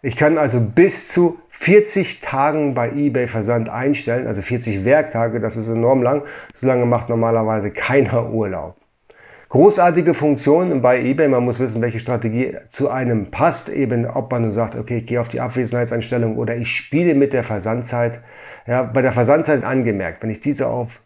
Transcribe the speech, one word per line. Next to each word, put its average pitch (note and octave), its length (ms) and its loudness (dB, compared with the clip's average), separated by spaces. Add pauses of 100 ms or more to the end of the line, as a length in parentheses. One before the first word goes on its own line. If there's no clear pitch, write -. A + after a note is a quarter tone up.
Ich B2+ 140 -4
kann D3+ 220 4
also B2 240 2
bis D#3+ 480 2
zu F3 300 2 (100)
vierzig G3+ 720 2
Tagen C#3+ 520 0
bei A#2+ 160 -2
eBay C3 380 0
Versand A2+ 400 -2
einstellen, B2+ 600 -2
also G#2+ 140 -4
vierzig A2 440 -4
Werktage, A#2 560 0
das A2 160 -6
ist A2 100 -6
enorm A#2 340 2
lang. C#3 200 0 (320)
So - 120 -8
lange B2 200 2
macht A#2+ 240 0
normalerweise A2+ 600 0
keiner A#2 600 0
Urlaub. F#2 460 -6 (720)
Großartige E3+ 640 6
Funktion D3+ 680 2
bei B2 200 4
eBay, C#3 260 2
man B2+ 160 2
muss B2 160 -2
wissen, A#2 220 -2
welche A#2 180 -2
Strategie A#2 560 -2 (140)
zu - 200 -2
einem A#2+ 400 -2
passt, - 380 0
eben B2 380 -2
ob A#2+ 260 -6
man A#2+ 120 0
nur G#2+ 100 -2
sagt, A2 220 -4
„Okay, A#2 240 -4
ich A2+ 60 -10
gehe A#2+ 140 -2
auf A#2 80 -4
die A#2 140 -6
Abwesenheitseinstellung“ A#2+ 960 -2
oder A#2+ 180 -4
ich A#2+ 140 -6
spiele E3+ 440 0
mit C#3 200 2
der B2+ 100 0
Versandzeit. A#2 800 -4 (460)
Ja, B2+ 160 0
bei A#2 180 0
der B2+ 100 2
Versandzeit C3+ 540 2
angemerkt, G#2 580 -2
wenn A2 60 -4
ich G#2+ 100 -6
diese C#3 280 -2
auf A#2+ 380 -6